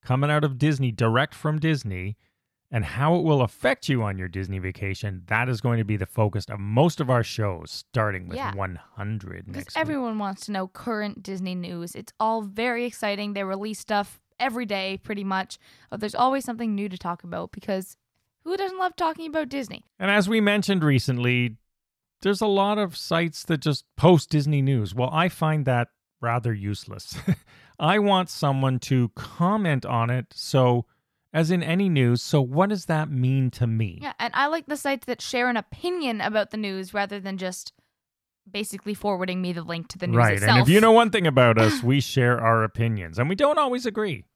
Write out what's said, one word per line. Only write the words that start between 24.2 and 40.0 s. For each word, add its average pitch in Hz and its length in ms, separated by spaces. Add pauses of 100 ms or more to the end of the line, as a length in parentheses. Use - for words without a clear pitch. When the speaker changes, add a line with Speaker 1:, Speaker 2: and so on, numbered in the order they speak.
Speaker 1:
Disney 147 320
news. 117 320
Well, 127 180
I 165 160
find 156 380
that 120 220 (320)
rather 117 340
useless. 101 600 (320)
<laughs> - 300
I 180 200
want 190 320
someone 135 500
to 127 300
comment 175 720
on 117 240
it. 123 240
So, 123 540 (460)
as 160 180
in 180 120
any 185 260
news, 123 340
so - 200
what 143 260
does 208 180
that 156 240
mean 131 420
to 123 140
me? 110 360
Speaker 2:
Yeah, 285 160
and 233 160
I 277 140
like 320 180
the 294 100
sites 277 300
that 240 160
share 247 260
an 240 80
opinion 269 640
about 214 300
the 220 80
news 190 340
rather 202 260
than 190 200
just 185 340 (800)
basically 202 440
forwarding 185 460
me 180 120
the 170 100
link 165 260
to - 100
the 180 80